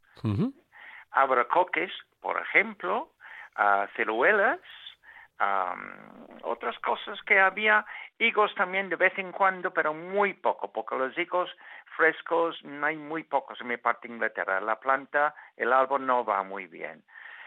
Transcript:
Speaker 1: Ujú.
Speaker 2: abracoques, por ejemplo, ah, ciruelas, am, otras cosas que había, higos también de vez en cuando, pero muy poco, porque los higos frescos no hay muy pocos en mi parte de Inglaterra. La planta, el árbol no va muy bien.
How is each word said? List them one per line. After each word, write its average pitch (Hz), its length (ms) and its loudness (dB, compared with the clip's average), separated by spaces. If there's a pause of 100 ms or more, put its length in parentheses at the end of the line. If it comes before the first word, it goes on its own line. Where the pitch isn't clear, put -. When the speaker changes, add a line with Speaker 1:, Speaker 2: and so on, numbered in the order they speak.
(240)
Speaker 1:
Ujú. 127 300 0 (560)
Speaker 2:
abracoques, 135 800 2 (280)
por 90 200 -4
ejemplo, 202 720 -2 (440)
ah, 101 380 4
ciruelas, 190 640 2 (800)
am, 92 920 -4 (140)
otras - 380 -4
cosas 214 420 -6
que 202 180 4
había, 208 460 2 (320)
higos 214 380 2
también 190 320 -2
de 165 80 -4
vez 185 220 4
en 185 140 -8
cuando, 185 400 0
pero 156 220 0
muy 190 400 0
poco, - 380 -2
porque 110 240 -6
los 131 200 -2
higos 175 320 -2 (480)
frescos 165 680 2
no 147 220 -6
hay 156 100 0
muy 151 280 -6
pocos - 360 -4
en 120 80 -10
mi 120 80 -2
parte 120 320 -2
de 117 60 -12
Inglaterra. 98 460 -2
La 107 200 -2
planta, 139 540 0 (220)
el 113 160 0
árbol 131 340 2
no 123 180 2
va 98 180 0
muy 95 240 -8
bien. 80 380 -14 (420)